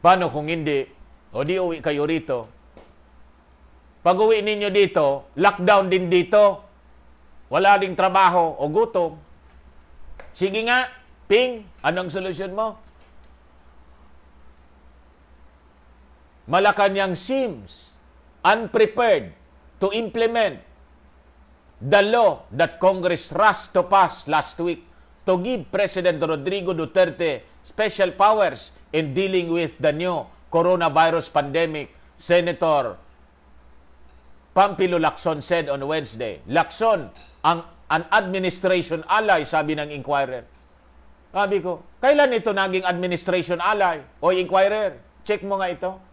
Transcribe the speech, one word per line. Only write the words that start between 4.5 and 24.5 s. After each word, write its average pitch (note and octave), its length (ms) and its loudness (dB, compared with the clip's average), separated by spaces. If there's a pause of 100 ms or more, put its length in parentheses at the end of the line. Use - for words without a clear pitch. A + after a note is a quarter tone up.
dito, D#3 640 2
lockdown G3 520 2
din F3+ 240 0
dito. F3+ 320 4 (1040)
Wala G3 320 4
ding F#3 160 -6
trabaho F3+ 640 2
o C#3 80 -2
gutom. F3 480 -2 (1200)
Sige G3 280 -2
nga, B3+ 240 0 (420)
Ping, A#3+ 320 2 (240)
anong F3 240 -2
solusyon F#3 480 -8
mo? A3 160 -4 (3750)
Malacanang G3 640 2
seems G#3+ 800 -6 (480)
unprepared G#3+ 880 2 (480)
to G3+ 160 -2
implement A3+ 640 -2 (1200)
the D3 240 2
law G#3 480 2
that D#3+ 320 -2
Congress F#3 480 0
rushed G3 400 0
to F3+ 160 2
pass F#3+ 400 2
last D3+ 320 -2